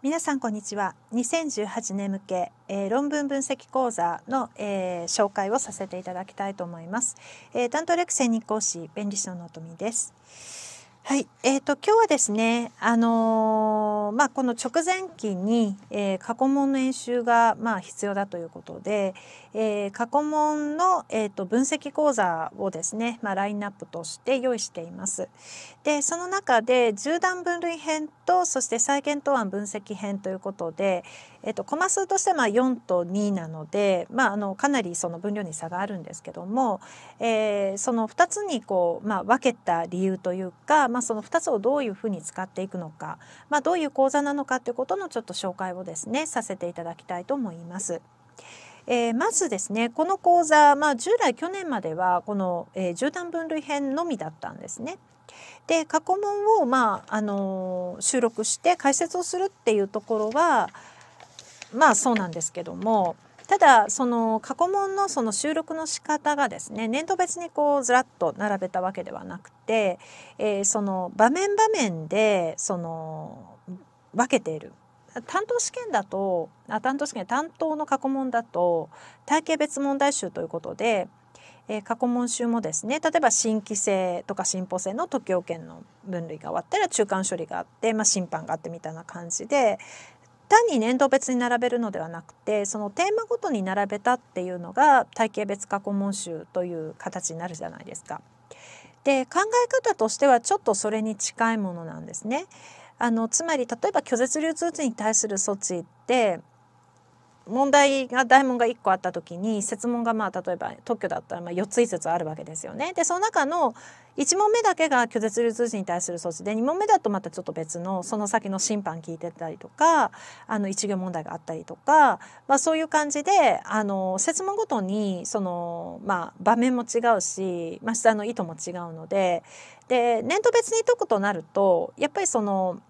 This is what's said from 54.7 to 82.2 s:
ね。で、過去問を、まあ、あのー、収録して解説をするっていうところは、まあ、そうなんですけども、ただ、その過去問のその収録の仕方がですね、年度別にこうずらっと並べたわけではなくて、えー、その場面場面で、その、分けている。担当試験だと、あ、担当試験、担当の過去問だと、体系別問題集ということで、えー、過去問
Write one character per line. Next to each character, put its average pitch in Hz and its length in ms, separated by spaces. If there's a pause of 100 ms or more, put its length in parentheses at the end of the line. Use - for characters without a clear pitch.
ね。 311 160 (680)
で、 320 180
過 320 160
去 370 140
問 403 460
を、 294 40
ま 240 420
あ、 - 80
あ 214 60
の 190 760
ー、 - 40
収 254 200
録 226 240
し - 120
て 349 200
解 277 160
説 339 240
を 359 60
す - 140
る 370 80
っ 392 40
て - 240
い 214 80
う 196 60
と 214 140
こ 220 180
ろ 214 100
は、 277 400 (1040)
ま 285 160
あ、 226 60
そ 254 180
う - 20
な 196 120
ん 170 40
で 170 80
す - 140
け 175 100
ど 170 120
も、 190 420 (300)
た 392 100
だ、 254 320
そ 262 160
の 226 340
過 - 160
去 349 120
問 392 280
の 403 120
そ 339 140
の 220 100
収 294 220
録 320 220
の 320 100
仕 - 160
方 294 340
が 285 140
で - 100
す - 140
ね、 220 140
年 269 180
度 381 100
別 359 220
に 339 120
こ 294 300
う 262 40
ず 240 80
ら 247 80
っ 262 60 (120)
と 160 200
並 202 200
べ 190 120
た 185 120
わ 185 100
け 190 120
で - 80
は - 120
な 180 140
く - 140
て、 214 480 (400)
え 208 220
ー、 202 40
そ 214 160
の 190 340
場 220 140
面 381 260
場 440 140
面 196 380
で、 190 500
そ 190 200
の、 160 800 (580)
分 233 120
け 262 120
て - 120
い 156 80
る。 - 140 (540)
担 381 200
当 480 120
試 - 120
験 480 200
だ 214 120
と、 190 460 (180)
あ、 208 140
担 262 160
当 285 80
試 - 80
験、 196 120
担 285 300
当 320 200
の 302 100
過 269 140
去 269 100
問 269 220
だ 233 120
と、 175 460 (360)
体 311 180
系 320 140
別 294 220
問 277 180
題 285 140
集 196 200
と 170 100
い 170 40
う - 20
こ 165 120
と 170 140
で、 202 340 (600)
え 214 120
ー、 202 40
過 226 120
去 247 120
問 247 200